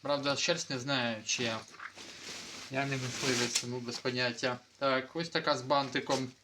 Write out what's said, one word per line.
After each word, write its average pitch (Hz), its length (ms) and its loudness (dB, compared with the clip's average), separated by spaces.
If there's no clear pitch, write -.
Правда, 139 340 2
шерсть 165 340 2
не 135 100 -2
знаю, 123 440 0
чия. 113 360 0
Я 135 140 2
не 139 120 0
мисливець, 123 640 2
тому 123 180 -4
без 120 180 -6
поняття. 123 640 0
Так, 131 360 2
ось 165 140 -2
така 151 280 2
з 127 40 -4
бантиком. 135 720 2